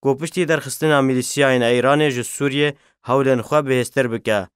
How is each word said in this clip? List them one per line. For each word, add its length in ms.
ku 160
piştî 300
derxistina 520
milîsyayên 640
Îranê 320
ji 120
Sûriyê 520
hewlên 360
xwe 280
bihêztir 440
bike 440